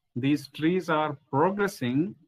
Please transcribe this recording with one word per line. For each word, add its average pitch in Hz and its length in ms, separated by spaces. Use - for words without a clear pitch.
these 139 340
trees 170 420
are 151 260
progressing 175 840